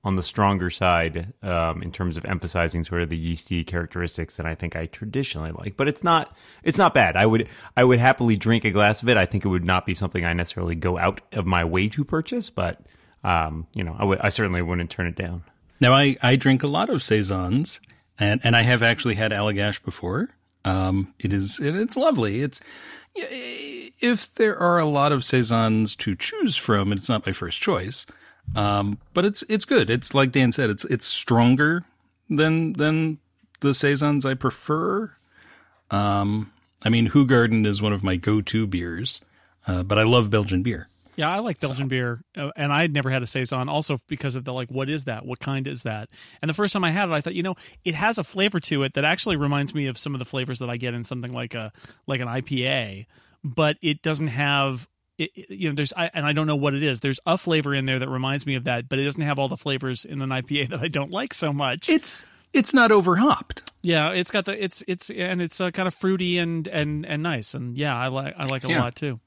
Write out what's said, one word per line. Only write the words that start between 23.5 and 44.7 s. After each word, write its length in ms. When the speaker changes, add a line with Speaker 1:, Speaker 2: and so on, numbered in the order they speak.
Speaker 2:
there 200
are 220
a 80
lot 240
of 140
Saisons 720
to 180
choose 420
from, 360
it's 160
not 180
my 60
first 280
choice. 460
Um, 440
but 120
it's, 240
it's 160
good. 260
It's 240
like 180
Dan 200
said, 180
it's, 160
it's 200
stronger 800
than, 440
than 440
the 140
Saisons 500
I 100
prefer. 800
Um, 640
I 60
mean, 220
Hoegaarden 560
is 160
one 100
of 100
my 140
go-to 500
beers, 540
uh, 160
but 160
I 60
love 260
Belgian 320
beer. 260
Speaker 3:
Yeah, 140
I 80
like 220
Speaker 2:
So. 80
Speaker 3:
Belgian 200
beer, 320
uh, 200
and 160
I'd 200
never 160
had 140
a 40
Saison, 440
also 360
because 300
of 80
the, 80
like, 180